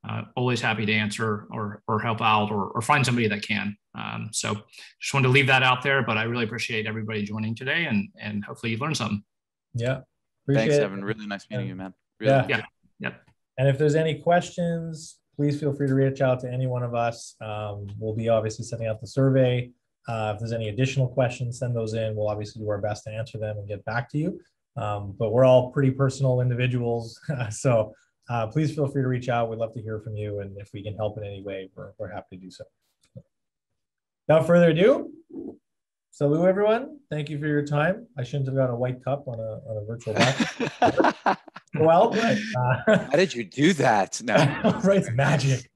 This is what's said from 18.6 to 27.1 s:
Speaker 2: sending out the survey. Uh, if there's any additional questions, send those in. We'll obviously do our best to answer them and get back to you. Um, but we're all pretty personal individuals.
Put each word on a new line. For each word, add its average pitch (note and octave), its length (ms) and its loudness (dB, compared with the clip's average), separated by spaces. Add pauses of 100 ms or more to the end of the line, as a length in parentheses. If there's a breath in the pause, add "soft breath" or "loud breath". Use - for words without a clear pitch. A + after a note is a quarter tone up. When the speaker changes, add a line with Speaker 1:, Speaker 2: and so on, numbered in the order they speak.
Speaker 2:
sending A2+ 240 -6
out A2 120 -6
the - 60 -14
survey. C3 640 2 (380)
Uh, A2 260 -4
if G2+ 60 -10
there's A2+ 120 -6
any A2+ 180 -4
additional C3 380 0
questions, B2 500 -2
send A#2+ 180 -2
those A2+ 180 -2
in. A2 220 -2
We'll G#2+ 120 -2
obviously G#2+ 340 -6
do G#2 80 -6
our G2+ 100 -2
best G#2 240 -6
to G#2+ 60 -10
answer A2+ 280 -10
them G#2+ 200 -6
and G2+ 100 -12
get G#2 160 -10
back A#2 280 -6
to D3 60 -2
you. E3+ 220 -4 (360 loud breath)
Um, G#2 420 -6
but A2 120 0
we're B2 140 6
all B2+ 280 8
pretty C3+ 180 2
personal C3 500 0
individuals. A#2+ 800 -2 (140)